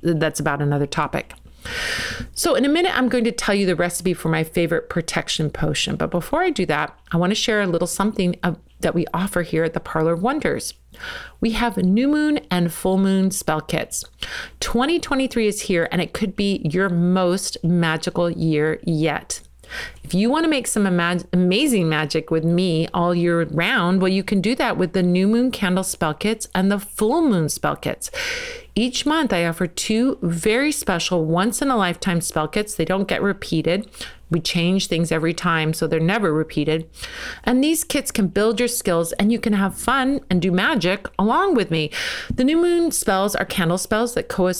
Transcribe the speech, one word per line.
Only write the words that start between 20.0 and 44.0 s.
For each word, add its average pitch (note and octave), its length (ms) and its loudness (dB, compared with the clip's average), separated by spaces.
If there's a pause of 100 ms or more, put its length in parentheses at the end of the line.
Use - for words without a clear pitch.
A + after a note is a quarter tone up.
If - 120 -6
you G#3+ 160 2
want D#4+ 140 2
to D#4+ 60 2
make C4+ 160 0
some G#3 180 0
ama-, F3 480 2
amazing F#3 560 4
magic D#3 440 0
with D#3+ 120 2
me E3+ 480 2
all F3 220 2
year E3+ 300 2
round, F3+ 580 2
well, F#3 80 2
you F#3+ 140 0
can G3 160 2
do A3+ 160 0
that A#3+ 200 0
with F3+ 180 -2
the F#3 80 2
new F3+ 260 4
moon A#3+ 240 2
candle F#3 320 0
spell D#3 280 -2
kits A3 440 -4
and F#3+ 160 4
the G3+ 80 0
full A3+ 420 0
moon F#3 260 2
spell - 280 -2
kits. - 340 -8 (640)
Each A#3+ 300 -2
month, D4+ 300 2
I E3+ 100 2
offer E3+ 220 -2
two A3+ 560 0
very G#3+ 500 0
special E3+ 540 0
once-in-a-lifetime F#3 960 0
spell D#3 260 -2
kits. G#3 260 -4
They D#3+ 120 -2
don't F#3+ 200 0
get F#3 140 -2
repeated. F#3+ 680 -2 (440)
We E3+ 100 0
change F3 460 0
things E3 260 0
every E3 220 0
time, D#3+ 400 0
so E3 120 -2
they're D#3+ 140 2
never F#3 320 2
repeated. D#3 560 0 (560)
And B3 180 4
these D#4 220 2
kits - 260 -2
can F#3+ 180 0
build G#3 300 2
your A#3+ 100 2
skills, E3+ 440 0
and G3+ 180 2
you A#3 80 2
can A3 140 0
have G3 240 2
fun C4+ 440 0 (100)
and F3+ 100 2
do F3+ 100 2
magic F#3+ 560 0 (120)
along D4+ 360 2
with G#3 160 2
me. D#3 200 0 (440)
The B3 100 2
new D4+ 120 4
moon E4+ 360 2
spells G3+ 440 0
are - 80 0
candle F3 320 0
spells A3+ 380 -2